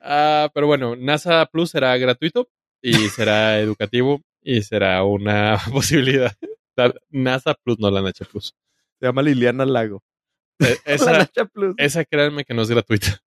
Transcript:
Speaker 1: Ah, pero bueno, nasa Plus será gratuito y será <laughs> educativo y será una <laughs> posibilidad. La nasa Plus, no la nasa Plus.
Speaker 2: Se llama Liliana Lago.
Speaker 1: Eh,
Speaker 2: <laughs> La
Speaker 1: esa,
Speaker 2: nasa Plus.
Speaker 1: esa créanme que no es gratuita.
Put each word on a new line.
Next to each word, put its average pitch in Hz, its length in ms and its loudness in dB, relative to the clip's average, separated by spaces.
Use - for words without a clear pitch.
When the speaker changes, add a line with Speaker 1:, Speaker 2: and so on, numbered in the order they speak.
Speaker 1:
Ah, 151 520 0
pero 147 140 0
bueno, 131 280 0
nasa 151 520 0
Plus 165 240 -2
será 127 260 2
gratuito 139 520 -2
y 120 120 0
será 107 500 0
<laughs> - 0 -
educativo 120 640 -2
y 120 200 -2
será 95 420 0
una 104 540 0
<laughs> 104 140 -6
posibilidad. 135 600 0
La 123 180 2
nasa 131 460 -2
Plus, 113 240 -4
no 104 120 2
la 98 100 0
nasa 95 240 -8
Plus. - 280 -14
Speaker 2:
Se 127 80 -6
llama 131 140 0
Liliana 131 440 2
Lago. 113 380 -4
Speaker 1:
Eh, 123 220 2
Speaker 2:
<laughs> - 40 -18
La - 80 0
Speaker 1:
esa, 240 200 2
Speaker 2:
nasa 214 380 0
Plus. 196 260 -4
Speaker 1:
esa 143 280 -2
créanme 147 400 -2
que 127 80 -8
no 113 80 0
es 110 80 -2
gratuita. 110 580 0